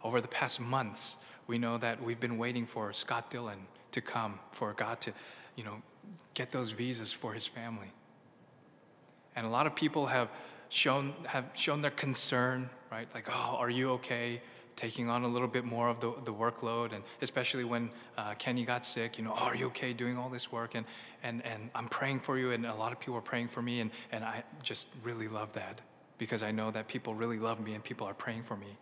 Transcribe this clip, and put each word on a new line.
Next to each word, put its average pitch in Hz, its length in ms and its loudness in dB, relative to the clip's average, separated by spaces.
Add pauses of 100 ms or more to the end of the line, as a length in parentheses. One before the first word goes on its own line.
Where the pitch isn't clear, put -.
Over 117 180 4
the 117 60 -2
past - 340 0
months, 120 560 0 (300)
we 117 100 2
know 117 220 2
that 117 220 0
we've 117 180 -2
been 120 180 2
waiting 120 300 2
for 107 260 -2
Scott - 380 0
Dillon 117 260 -4 (340)
to 131 100 0
come, 107 380 -2 (120)
for 110 220 0
God 113 280 -2
to, 113 120 -4 (420)
you 120 80 -8
know, 107 180 -8 (540)
get 123 160 -2
those 123 180 0
visas 113 420 -2
for 110 220 -4
his 110 140 -4
family. 113 440 -8 (1400)
And 117 120 0
a - 20 0
lot 123 160 6
of 151 100 2
people 151 300 4
have 123 240 4 (400)
shown, 139 440 4 (120)
have 127 200 0 (100)
shown 151 260 2
their 143 100 4
concern, 127 800 4 (220)
right? 117 240 -6
Like, 113 140 -8
"Oh, 123 280 2
are 120 120 4
you 127 240 6
okay 120 480 0 (340)
taking 117 340 0
on 120 140 4
a 123 40 4
little 120 200 4
bit 123 180 2
more 117 240 4
of 117 100 2
the, 117 140 0 (100)
the 120 100 -2
workload?" 117 600 2
And 101 100 -6 (180)
especially 127 420 2
when, 117 260 2 (280)
uh, 104 180 -2
Kenny 123 280 0
got 123 220 0
sick, 117 320 0
you 113 60 -4
know, 110 120 -2
"Oh, - 100 2
are 110 100 2
you 127 120 2
okay 123 240 -2
doing 123 260 0
all 127 120 -2
this 123 220 -4
work?" 117 240 -2
And, 113 100 -2 (380)
and, 117 220 -2
and 113 300 -6
I'm 120 140 -2
praying 135 320 2
for 131 160 2
you, 127 140 4
and 117 140 2
a 113 100 -2
lot 113 160 0
of 123 80 -8
people 127 160 -2
are 117 60 0
praying 120 280 0
for 120 120 -4
me, 120 200 2
and, 110 100 2 (200)
and 113 120 -2
I 113 200 -4 (200)
just - 240 -2 (160)
really 113 240 -2
love 107 260 -4
that - 280 -6 (360)
because 110 260 0
I 107 80 0
know 110 200 2
that 110 160 -2
people 117 280 -2
really 113 240 0
love 110 200 2
me 107 140 -4
and 107 100 -6
people - 240 -4
are 98 60 -4
praying 113 300 -4
for 113 120 -4
me. 101 260 -10